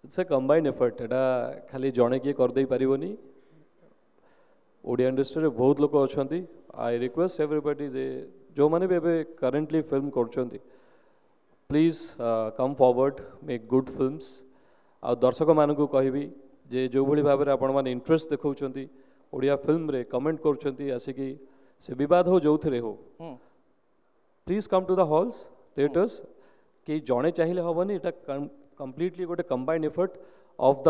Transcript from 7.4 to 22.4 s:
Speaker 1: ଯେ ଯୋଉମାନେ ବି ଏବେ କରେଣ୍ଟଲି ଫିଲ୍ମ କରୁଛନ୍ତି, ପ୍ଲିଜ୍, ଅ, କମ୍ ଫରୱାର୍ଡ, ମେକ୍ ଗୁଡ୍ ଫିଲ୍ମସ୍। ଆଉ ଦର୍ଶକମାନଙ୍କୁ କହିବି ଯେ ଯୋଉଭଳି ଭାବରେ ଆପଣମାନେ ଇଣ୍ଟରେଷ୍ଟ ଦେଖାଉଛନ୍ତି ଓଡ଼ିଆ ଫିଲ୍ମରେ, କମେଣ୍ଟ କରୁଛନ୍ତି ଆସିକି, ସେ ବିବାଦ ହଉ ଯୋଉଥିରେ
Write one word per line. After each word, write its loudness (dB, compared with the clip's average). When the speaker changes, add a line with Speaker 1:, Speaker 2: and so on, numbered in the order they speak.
Speaker 1:
ଯେ -6
ଯୋଉମାନେ 2
ବି 2
ଏବେ 2
କରେଣ୍ଟଲି 0
ଫିଲ୍ମ -2
କରୁଛନ୍ତି, -4
ପ୍ଲିଜ୍, 2
ଅ, -4
କମ୍ 0
ଫରୱାର୍ଡ, 6
ମେକ୍ -8
ଗୁଡ୍ 2
ଫିଲ୍ମସ୍। -4
ଆଉ 0
ଦର୍ଶକମାନଙ୍କୁ 4
କହିବି 0
ଯେ -2
ଯୋଉଭଳି 2
ଭାବରେ 2
ଆପଣମାନେ 0
ଇଣ୍ଟରେଷ୍ଟ 0
ଦେଖାଉଛନ୍ତି -4
ଓଡ଼ିଆ 2
ଫିଲ୍ମରେ, -2
କମେଣ୍ଟ -2
କରୁଛନ୍ତି -2
ଆସିକି, -8
ସେ -12
ବିବାଦ 4
ହଉ 6
ଯୋଉଥିରେ 2